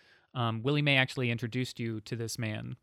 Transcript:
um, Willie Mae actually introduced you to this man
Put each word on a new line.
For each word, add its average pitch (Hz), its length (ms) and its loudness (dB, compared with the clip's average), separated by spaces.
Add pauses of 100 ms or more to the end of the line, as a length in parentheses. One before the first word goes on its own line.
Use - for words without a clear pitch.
(340)
um, 113 300 0
Willie 147 180 4
Mae 143 160 6
actually 127 320 2
introduced 120 500 -2
you 113 220 -4
to - 140 -8
this 113 240 -6
man 113 440 -6